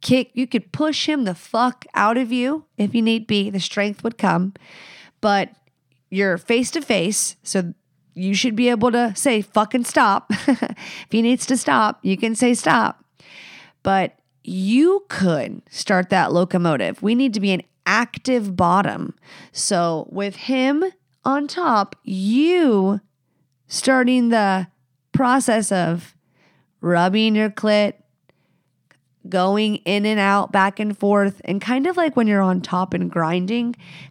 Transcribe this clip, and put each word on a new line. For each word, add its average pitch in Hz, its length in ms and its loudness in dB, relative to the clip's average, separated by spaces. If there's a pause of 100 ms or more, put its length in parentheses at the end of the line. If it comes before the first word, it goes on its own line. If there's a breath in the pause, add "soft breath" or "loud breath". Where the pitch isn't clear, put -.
kick, 254 320 0
you 247 120 -4
could - 280 -4
push 302 340 -2
him 302 160 0
the 185 100 -2
fuck 240 600 -4
out 220 240 2
of 247 160 -2
you 269 320 -2 (120)
if 208 160 -2
you 233 80 2
need 226 240 0
be. 202 240 0
The 196 120 -4
strength 208 420 -4
would 233 140 -6
come, 185 360 0 (680 loud breath)
but 202 280 0 (600)
you're 190 280 0
face 240 340 -2
to 320 100 -4
face, 202 600 -2
so 180 320 -4 (420)
you 190 180 -4
should 220 220 -2
be 240 120 0
able 240 240 2
to 240 240 0
say, 226 260 0
"Fucking 214 440 0
stop." 220 540 2
<laughs> - 80 -4
If - 640 -4
he 220 100 2
needs 240 240 0
to 262 100 0
stop, 240 460 0
you 190 160 0
can 226 180 -2
say, 240 180 2
"Stop." - 520 0 (760 loud breath)
But 196 360 0 (260)
you 262 640 0
could 156 640 -2
start 185 400 -2
that 151 240 2
locomotive. 170 680 0
We 220 140 0
need 254 200 0
to 214 40 -4
be 196 120 0
an 180 120 -2 (220)
active 220 720 -2
bottom. 175 580 0 (360 loud breath)
So 170 600 -4
with 202 240 -6
him 269 480 -2 (400)
on 285 240 -2
top, 247 560 -2
you 208 960 2 (680)
starting 254 600 0
the 196 380 0 (440)
process 247 600 2
of 170 440 -2 (680)
rubbing 185 540 2
your 214 140 2
clit, 208 440 0 (1300)
going 202 500 2
in 202 280 -2
and 214 140 0
out, 196 320 0
back 196 280 2
and 208 160 -4
forth, 202 500 0
and 196 140 -4
kind 262 280 -2
of 359 100 -2
like 320 180 0
when 233 120 2
you're 202 160 2
on 185 180 2
top 185 320 -4
and 175 160 -2
grinding, 180 640 -2 (360 loud breath)